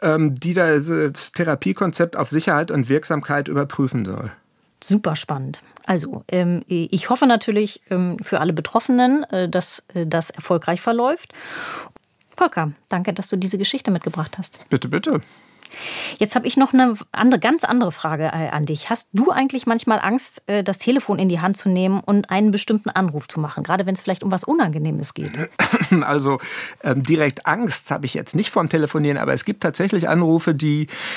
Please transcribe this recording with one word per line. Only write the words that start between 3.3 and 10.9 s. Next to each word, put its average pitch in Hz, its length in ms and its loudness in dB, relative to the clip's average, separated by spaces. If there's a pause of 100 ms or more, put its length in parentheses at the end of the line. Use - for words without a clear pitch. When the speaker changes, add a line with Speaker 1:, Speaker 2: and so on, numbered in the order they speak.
Speaker 1:
überprüfen 139 580 0
soll. - 260 -8 (500)
Speaker 2:
Super 185 340 2
spannend. 139 460 -6 (220)
Also, 185 440 -2
ähm, 175 380 0
ich 170 440 -2
hoffe 254 160 2
natürlich, 214 640 0
ähm, 180 320 0
für - 180 -2
alle 160 140 0
Betroffenen, 247 680 2
äh, 180 260 -2
dass, - 420 0
äh, 170 140 -2
das 165 240 0
erfolgreich 175 500 -2
verläuft. 240 540 -2 (1000)